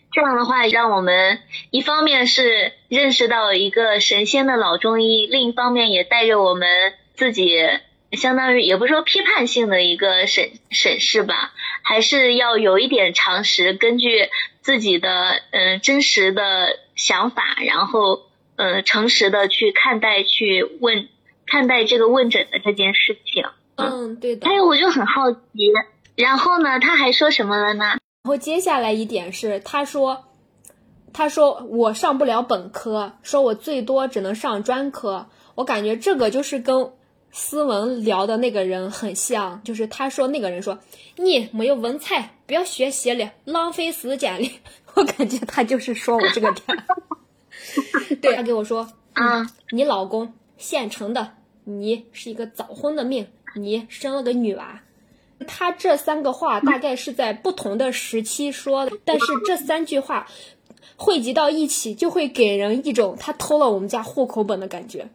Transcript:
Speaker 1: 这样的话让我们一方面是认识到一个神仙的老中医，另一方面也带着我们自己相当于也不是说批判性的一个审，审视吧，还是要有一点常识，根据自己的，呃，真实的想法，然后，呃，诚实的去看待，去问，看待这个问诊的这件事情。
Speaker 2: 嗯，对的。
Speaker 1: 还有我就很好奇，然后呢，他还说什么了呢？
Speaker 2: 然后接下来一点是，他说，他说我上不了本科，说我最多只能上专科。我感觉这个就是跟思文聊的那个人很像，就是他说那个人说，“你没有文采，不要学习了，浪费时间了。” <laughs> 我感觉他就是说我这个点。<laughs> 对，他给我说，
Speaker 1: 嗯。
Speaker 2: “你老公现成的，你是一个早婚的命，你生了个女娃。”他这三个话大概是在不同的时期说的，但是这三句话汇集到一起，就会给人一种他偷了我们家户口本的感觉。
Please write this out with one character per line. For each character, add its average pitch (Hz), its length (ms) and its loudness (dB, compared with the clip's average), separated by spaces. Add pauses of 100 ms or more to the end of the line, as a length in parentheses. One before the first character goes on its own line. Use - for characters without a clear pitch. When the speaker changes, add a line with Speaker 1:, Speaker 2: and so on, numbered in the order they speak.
(120)
Speaker 1:
这 311 100 2
样 277 140 2
的 240 100 0
话 247 220 2
让 226 240 2
我 190 100 2
们 185 380 2 (320)
一 262 100 0
方 302 220 0
面 269 240 2
是 233 460 2 (160)
认 269 220 2
识 247 160 4
到 220 260 2
一 190 180 0
个 220 280 2
神 202 280 2
仙 269 180 2
的 262 100 2
老 185 220 2
中 226 240 2
医， 226 240 4
另 247 240 0
一 - 20 0
方 247 200 0
面 233 200 2
也 180 120 2
带 226 240 2
着 208 160 4
我 185 100 4
们 180 160 0 (460)
自 254 180 0
己 180 220 2 (560)
相 254 240 0
当 262 200 2
于 247 60 4
也 185 160 2
不 220 80 0
是 294 80 2
说 302 80 4
批 392 220 0
判 403 240 2
性 233 200 0
的 185 140 2
一 175 160 2
个 190 300 2
审， - 240 0 (180)
审 - 300 2
视 - 240 2
吧， - 300 -4 (280)
还 220 200 2
是 247 340 4
要 240 240 2
有 190 180 6
一 247 100 2
点 196 280 2
常 190 280 2
识， 185 300 2
根 233 240 2
据 233 320 2 (320)
自 269 180 2
己 196 200 2
的， 185 100 -2 (400)
呃， 185 320 0
真 277 220 2
实 190 280 4
的 190 460 0 (180)
想 208 360 0
法， 233 100 -4 (240)
然 170 220 0
后， 220 400 0 (300)
呃， 190 260 -2
诚 220 260 2
实 202 220 4
的 202 160 2
去 202 240 2
看 233 280 2
待， 214 220 2
去 196 420 0 (180)
问， 226 280 0 (380)
看 277 180 2
待 247 180 2
这 233 140 2
个 226 120 4
问 247 200 4
诊 196 220 0
的 - 80 -4
这 208 140 -2
件 196 200 0
事 - 320 0
情。 - 180 -4 (320)
Speaker 2:
嗯， 247 420 -6
对 240 180 -4
的。 220 120 -4
Speaker 1:
还 381 60 4
有 392 140 4
我 294 100 6
就 349 140 4
很 208 160 0
好 262 240 2
奇， 240 80 -8 (760)
然 262 220 4
后 349 220 2
呢， 262 200 2
他 320 160 4
还 277 160 4
说 302 200 4
什 226 160 0
么 208 100 0
了 208 160 2
呢？ 208 240 -2 (280)
Speaker 2:
然 - 20 -4
后 285 80 2
接 311 240 -2
下 349 200 0
来 220 120 0
一 220 140 -2
点 185 260 -6
是， 202 280 -4
他 285 260 -4
说， 269 400 -2 (880)
他 302 160 0
说 247 400 2
我 226 240 2
上 277 240 0
不 277 80 2
了 233 160 2
本 208 300 -4
科， 214 500 -6
说 277 220 0
我 233 100 2
最 254 300 -6
多 262 240 0
只 254 120 -6
能 190 140 -4
上 220 300 -4
专 262 260 -2
科。 196 380 -8 (260)
我 254 100 -6
感 233 200 -2
觉 214 120 -2
这 339 200 0
个 233 160 2
就 262 100 -2
是 277 160 -6
跟 254 320 0 (420)
思 - 320 -4
文 233 400 -2
聊 202 220 0
的 226 120 -2
那 240 120 0
个 202 160 -2
人 185 240 -4
很 208 240 -8
像， 202 500 -4
就 226 120 -10
是 214 100 -4
他 269 240 -6
说 269 200 -2
那 294 100 -4
个 196 100 -4
人 180 100 -8
说 208 200 -8 (380)
，“你 330 360 2
没 220 140 -2
有 277 80 2
文 240 240 -6
采， - 360 -6 (120)
不 277 80 -2
要 349 80 0
学 269 260 -4
习 240 240 -4
了， 220 180 -4 (120)
浪 330 280 -2
费 330 200 -4
时 269 260 -6
间 196 240 -4
了。” 247 80 -2 (360)
<laughs> - 100 -20
我 370 80 4
感 269 260 -2
觉 254 160 -4
他 - 180 -2
就 247 140 0
是 240 160 -6
说 233 240 0
我 214 120 2
这 226 120 -2
个 214 100 2
点。 - 140 -10 (800)
<laughs> - 760 -6
对， 254 160 2
他 247 60 -4
给 233 100 -2
我 214 120 0
说， 226 280 -6 (220)
Speaker 1:
嗯。 233 340 0 (220)
Speaker 2:
“你 240 140 -2
老 214 200 0
公 220 300 -6 (240)
现 254 320 -6
成 214 240 -8
的， 226 200 -6 (320)
你 208 460 -6
是 - 200 -18
一 - 20 -14
个 226 140 -10
早 - 160 -14
婚 - 320 -8
的 269 100 -4
命， 240 220 -6 (260)
你 208 340 -6
生 269 280 -8
了 277 80 -4
个 240 100 -2
女 226 220 0
娃。” - 260 -16 (680)
他 359 220 -4
这 349 280 0
三 302 260 -4
个 269 80 0
话 302 300 -2
大 269 180 2
概 262 160 -4
是 262 160 -10
在 226 220 -2
不 359 180 -4
同 214 260 -6
的 254 140 0
时 226 320 -6
期 285 300 -6
说 269 320 -2
的， 415 180 -6
但 - 160 0
是 - 60 2 (200)
这 370 120 0
三 320 280 -2
句 285 140 -2
话 - 260 -6 (680)
汇 359 240 0
集 233 140 -4
到 294 160 4
一 311 180 0
起， - 260 -6
就 339 160 -2
会 311 200 -2
给 208 260 2
人 254 320 -2
一 277 60 -2
种 208 260 0
他 302 140 -8
偷 302 260 0
了 277 100 4
我 202 80 0
们 196 100 -4
家 220 140 -4
户 254 240 -2
口 214 200 -4
本 196 160 -4
的 190 80 -10
感 180 180 -12
觉。 170 280 -14